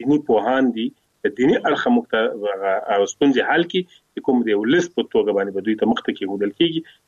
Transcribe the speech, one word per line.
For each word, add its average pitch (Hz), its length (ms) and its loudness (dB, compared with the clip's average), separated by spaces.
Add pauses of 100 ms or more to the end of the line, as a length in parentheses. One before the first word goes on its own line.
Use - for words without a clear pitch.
دیني 139 180 2 (120)
پوهان 123 480 2
دي، 117 100 -2 (360)
د - 140 0
دیني 139 180 4
اړخه 147 380 0
موږ 117 180 0
ته 113 60 0
هغه، 101 520 -2 (200)
هغه 101 160 2
ستونزې 131 420 0
حل 156 220 2
کړي، 185 120 -2 (300)
چې - 140 -10
کوم 131 180 2
د 113 80 -2
یو 104 100 0 (120)
لیست 175 240 0
په - 40 -2 (120)
توګه 104 220 2
باندې 98 200 -2
به 95 100 -2
دوی 110 140 0
ته 117 100 2
مخ 113 160 0
ته 120 60 -4
کېښودل 101 460 -4
کېږي، 160 220 0 (280)